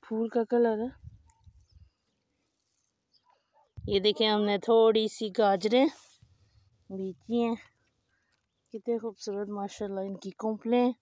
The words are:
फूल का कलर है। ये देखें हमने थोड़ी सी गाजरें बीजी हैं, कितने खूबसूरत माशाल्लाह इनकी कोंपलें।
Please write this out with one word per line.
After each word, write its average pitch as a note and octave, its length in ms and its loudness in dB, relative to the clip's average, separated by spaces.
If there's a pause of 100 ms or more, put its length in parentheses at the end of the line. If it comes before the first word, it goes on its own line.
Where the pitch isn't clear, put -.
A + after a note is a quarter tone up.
फूल A3+ 260 -4
का A#3 160 0
कलर A3+ 360 2
है। B3 100 -4 (2750)
ये G3 220 -2
देखें G#3 280 2
हमने G#3 320 2
थोड़ी A3 500 4
सी A3 220 -6
गाजरें G#3 580 4 (1000)
बीजी F#3+ 520 -6
हैं, A#3 160 -2 (1160)
कितने A#3 260 -4
खूबसूरत G#3 520 -8
माशाल्लाह G3 540 -8
इनकी G3 340 -10
कोंपलें। A#3 640 0